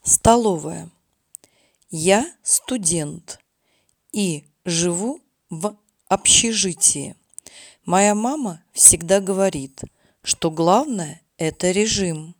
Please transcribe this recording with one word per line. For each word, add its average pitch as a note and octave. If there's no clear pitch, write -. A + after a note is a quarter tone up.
Столовая. E3+
Я F#3+
студент E3+
и F3+
живу F3
в F#3+
общежитии. F#3+
Моя G3+
мама A#3
всегда F3
говорит, F#3
что -
главное — E3+
это D#3+
режим. F#3